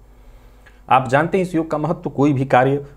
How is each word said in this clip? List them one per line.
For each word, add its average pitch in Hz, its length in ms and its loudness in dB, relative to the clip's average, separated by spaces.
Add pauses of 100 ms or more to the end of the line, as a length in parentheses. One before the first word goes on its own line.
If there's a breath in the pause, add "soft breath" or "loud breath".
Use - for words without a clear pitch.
(880 soft breath)
आप 127 200 2
जानते 160 300 0
हैं 185 60 -2
इस 180 100 -6
योग 160 160 -2
का 156 80 -4
महत्व, 151 320 -6
कोई 143 220 0
भी 135 120 -2
कार्य, 139 400 2 (120 loud breath)